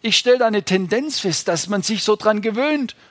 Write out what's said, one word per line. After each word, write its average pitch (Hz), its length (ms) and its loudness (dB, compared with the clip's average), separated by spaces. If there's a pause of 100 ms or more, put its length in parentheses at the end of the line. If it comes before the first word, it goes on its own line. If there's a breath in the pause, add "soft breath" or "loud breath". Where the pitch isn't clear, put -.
Ich 220 160 0
stelle 247 220 4
da 233 80 4
eine 208 160 0
Tendenz 208 560 0
fest, - 280 -2
dass 170 220 -2
man 202 120 0
sich 214 220 -4
so 214 120 4
dran 214 260 0
gewöhnt. 254 540 -2 (160 soft breath)